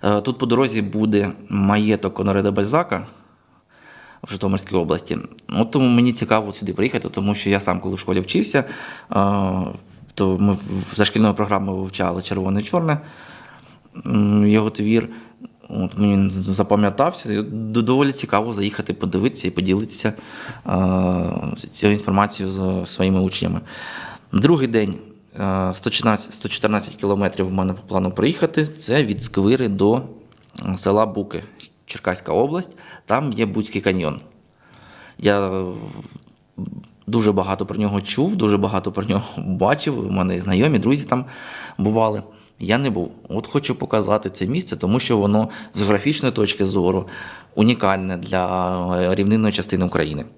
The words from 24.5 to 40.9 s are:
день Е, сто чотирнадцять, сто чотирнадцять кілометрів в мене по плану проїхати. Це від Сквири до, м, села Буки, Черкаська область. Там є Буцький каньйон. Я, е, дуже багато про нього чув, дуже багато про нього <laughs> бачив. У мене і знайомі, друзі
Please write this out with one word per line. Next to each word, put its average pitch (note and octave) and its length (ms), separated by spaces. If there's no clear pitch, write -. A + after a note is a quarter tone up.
день G#2+ 260
Е, F#2+ 340
сто - 160
чотирнадцять, G#2+ 420
сто - 160
чотирнадцять G#2 460
кілометрів G2 540
в F#2 40
мене F#2+ 200
по F#2 100
плану F#2+ 280
проїхати. D#3 560
Це D3+ 360
від G#2 200
Сквири A2+ 460
до, G#2 340
м, F#2+ 100
села G2+ 300
Буки, G2 360
Черкаська - 460
область. C#3+ 440
Там C3 260
є A2 140
Буцький G2+ 340
каньйон. F#2 400
Я, G2+ 320
е, F#2+ 140
дуже G#2+ 260
багато F#2+ 340
про G2+ 120
нього G2+ 220
чув, D#3+ 360
дуже G#2+ 200
багато G2 360
про G2 120
нього G#2 260
<laughs> - 80
бачив. G#2+ 680
У G2 40
мене F2+ 260
і F2+ 40
знайомі, G2+ 380
друзі C3+ 260